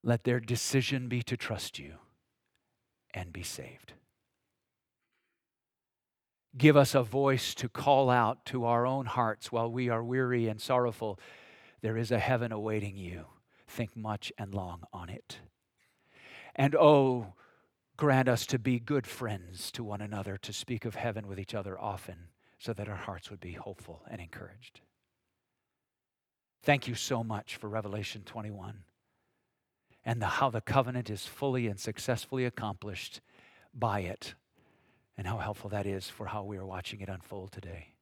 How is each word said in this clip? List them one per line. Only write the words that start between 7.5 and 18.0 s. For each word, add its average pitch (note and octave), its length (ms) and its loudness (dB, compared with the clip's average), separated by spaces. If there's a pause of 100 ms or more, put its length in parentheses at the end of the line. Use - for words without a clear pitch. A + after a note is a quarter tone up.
to B2 120 -4
call C3+ 400 6
out B2 380 4
to B2 180 -2
our A#2+ 220 4
own C3 200 -2
hearts A2 440 -2
while A#2 200 0
we B2 180 0
are A#2 140 0
weary B2 460 2
and G#2+ 120 -4
sorrowful. A#2 580 0 (640)
There A2 140 0
is A2+ 160 0
a A#2 60 4
heaven A#2 340 2
awaiting G#2+ 440 -2
you. F2 300 -10 (400)
Think - 300 -8
much G#2+ 420 -6
and G2 160 -6
long F2 380 -6
on F2+ 160 -10
it. - 300 -14 (1160)
And C#3 180 6
oh, C3+ 600 8 (640)
grant C3 320 6